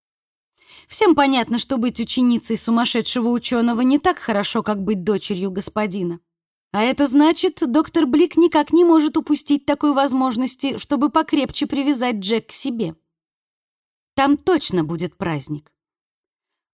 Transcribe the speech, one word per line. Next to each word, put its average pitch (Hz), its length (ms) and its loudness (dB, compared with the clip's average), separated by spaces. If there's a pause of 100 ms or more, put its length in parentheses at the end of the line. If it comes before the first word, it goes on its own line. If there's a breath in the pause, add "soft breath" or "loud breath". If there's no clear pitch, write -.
(880 soft breath)
Всем 381 280 2
понятно, 262 440 2
что 269 180 -4
быть 233 220 -4
ученицей 233 580 0
сумасшедшего 233 720 -2
учёного 240 520 0
не 262 180 4
так 359 200 0
хорошо, 220 440 -2
как 208 200 -4
быть 185 200 -2
дочерью 190 480 -2
господина. 185 680 -6 (520)
А 208 120 0
это 269 240 0
значит, 302 520 2 (100)
доктор 320 360 2
Блик 302 320 2
никак 320 340 4
не 349 140 6
может 320 320 4
упустить 285 480 -2
такой 285 280 0
возможности, 262 840 -2
чтобы 285 320 -2
покрепче 302 580 -2
привязать 254 500 -2
Джек 214 320 -4
к - 20 -18
себе. 226 440 -6 (1160)
Там 285 240 2
точно 220 460 0
будет 160 340 -6
праздник. 147 560 -8 (1000)